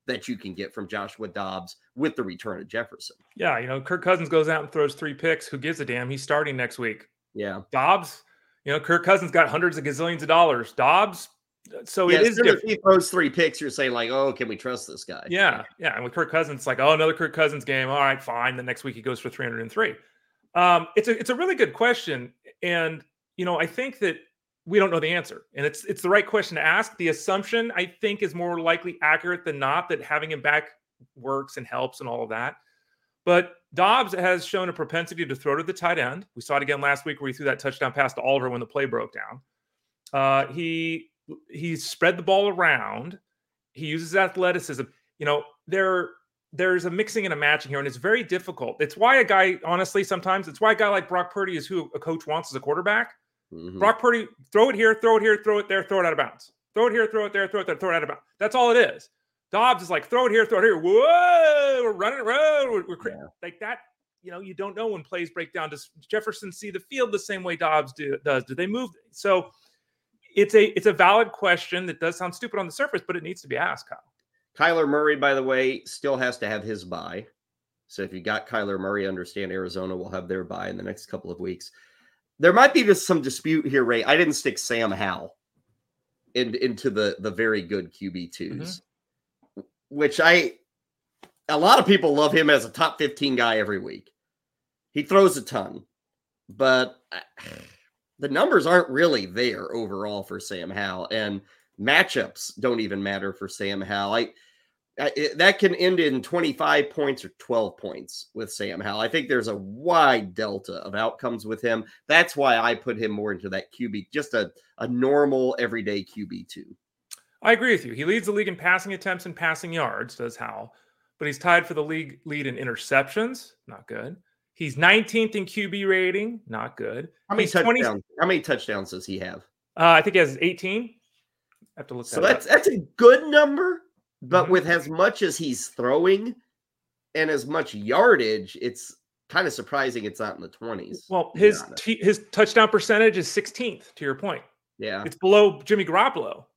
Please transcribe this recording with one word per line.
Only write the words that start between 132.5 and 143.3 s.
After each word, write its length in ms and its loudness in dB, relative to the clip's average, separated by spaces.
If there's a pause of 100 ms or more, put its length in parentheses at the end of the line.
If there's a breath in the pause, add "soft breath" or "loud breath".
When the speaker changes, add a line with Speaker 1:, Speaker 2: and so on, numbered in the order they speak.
Speaker 1:
that's 160 6
a 100 2 (180)
good 320 10
number, 540 4 (400)
but 220 2
Speaker 2:
Mm-hmm. 80 0
Speaker 1:
with 140 2
as 220 0
much 320 0
as 160 0
he's 320 -6
throwing 640 0 (800)
and 160 0
as 140 -2
much 300 -6
yardage, 880 2
it's 340 -10 (320)
kinda 220 -2
surprising 540 -6
it's 160 -10
not 160 -8
in 40 -20
the 80 -16
twenties, 640 -12
Speaker 2:
Well, 220 -2
Speaker 1:
to 60 -10
be 80 8
Speaker 2:
his 140 4
Speaker 1:
honest. 240 -14
Speaker 2:
t-, 160 -2
his 320 2
touchdown 380 6
percentage 480 4
is 100 -4
sixteenth, 680 -8